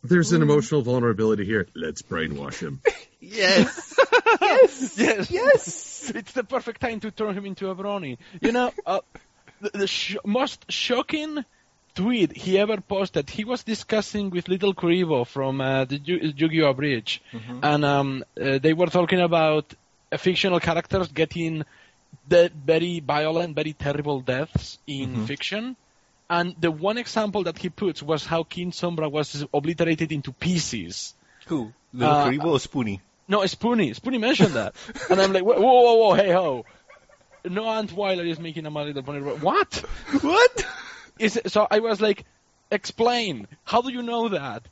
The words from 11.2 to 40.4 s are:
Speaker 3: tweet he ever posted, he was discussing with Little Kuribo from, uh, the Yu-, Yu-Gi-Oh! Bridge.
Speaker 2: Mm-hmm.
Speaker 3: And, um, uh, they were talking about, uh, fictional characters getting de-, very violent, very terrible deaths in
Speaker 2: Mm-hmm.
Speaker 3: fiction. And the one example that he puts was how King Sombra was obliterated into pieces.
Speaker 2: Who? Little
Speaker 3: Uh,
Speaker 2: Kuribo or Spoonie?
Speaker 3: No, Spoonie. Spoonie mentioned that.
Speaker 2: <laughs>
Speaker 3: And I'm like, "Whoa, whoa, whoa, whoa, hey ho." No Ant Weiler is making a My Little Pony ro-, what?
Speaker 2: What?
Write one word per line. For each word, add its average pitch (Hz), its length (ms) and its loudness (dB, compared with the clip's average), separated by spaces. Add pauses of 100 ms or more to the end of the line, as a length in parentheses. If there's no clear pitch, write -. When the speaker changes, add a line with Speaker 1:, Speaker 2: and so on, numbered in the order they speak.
Speaker 3:
tweet 202 400 0
he 190 240 0
ever 214 220 0
posted, 190 480 -4
he 214 160 -8
was 233 180 -6
discussing 208 680 -4
with 175 200 -6
Little 190 240 0
Kuribo 170 520 2
from, 135 360 -2
uh, 135 240 2
the 135 120 -6
Yu-, 151 380 -2
Yu-Gi-Oh! 156 380 4
Bridge. 131 480 -2 (100)
Speaker 2:
Mm-hmm. 120 320 -12
Speaker 3:
And, 147 220 4
um, 139 380 0 (160)
uh, 135 200 0
they 156 140 4
were 175 140 2
talking 180 340 2
about, 160 520 2 (380)
uh, 151 60 -4
fictional 180 420 2
characters 170 480 -2
getting 160 560 -2 (640)
de-, 175 240 6 (140)
very 165 340 2
violent, 156 560 -2
very 151 180 -2
terrible 143 460 -2
deaths 131 680 -4
in 135 280 -6
Speaker 2:
Mm-hmm. 110 120 -2
Speaker 3:
fiction. 214 500 -6 (540)
And 175 300 -2
the 165 120 2
one 190 260 -4
example 214 460 -4
that 165 140 -6
he 185 120 -8
puts 165 340 -4
was 147 220 -2
how 165 180 -2
King 180 280 -8
Sombra 160 380 -4
was 147 440 -4
obliterated 165 580 0
into 143 220 -6
pieces. 123 800 -4 (340)
Speaker 2:
Who? 120 240 -4 (220)
Little 123 220 4
Speaker 3:
Uh, 143 140 4
Speaker 2:
Kuribo 147 160 -2
or 156 120 2
Spoonie? 110 420 -4 (280)
Speaker 3:
No, 202 140 2
Spoonie. 202 540 0
Spoonie 254 240 -6
mentioned 214 360 2
that. 107 180 -4 (200)
Speaker 2:
<laughs> - 160 -12
Speaker 3:
And 185 120 4
I'm 190 100 4
like, 190 120 2
"Whoa, 208 180 4
whoa, 247 200 8
whoa, 240 140 8
whoa, 220 180 6
hey 190 180 4
ho." 156 340 0 (800)
No 208 240 -4
Ant 220 240 -4
Weiler 185 320 -2
is 165 140 -4
making 165 260 -10
a 151 60 -8
My 147 120 -4
Little 143 200 -6
Pony 143 160 -8
ro-, 139 180 -6
what? 160 360 0 (480)
Speaker 2:
What? 415 440 4 (540)